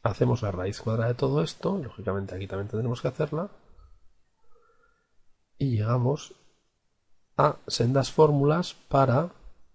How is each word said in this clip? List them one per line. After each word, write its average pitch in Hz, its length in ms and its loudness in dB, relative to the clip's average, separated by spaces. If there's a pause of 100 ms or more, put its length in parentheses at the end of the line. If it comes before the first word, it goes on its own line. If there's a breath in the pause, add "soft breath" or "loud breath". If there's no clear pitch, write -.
hacemos 120 380 2
la 101 100 -2
raíz 92 300 -6
cuadrada 113 280 0
de 123 60 0
todo 139 280 0
esto, 185 340 -4
lógicamente 98 580 -6
aquí 95 120 -8
también 98 220 -6
tendremos 117 320 -4
que 135 80 -2
hacerla, 156 420 -6 (2000 soft breath)
y 131 200 0
llegamos 123 560 0 (1000)
a 143 220 4 (100)
sendas 127 440 0
fórmulas 151 600 4
para 139 580 2 (440)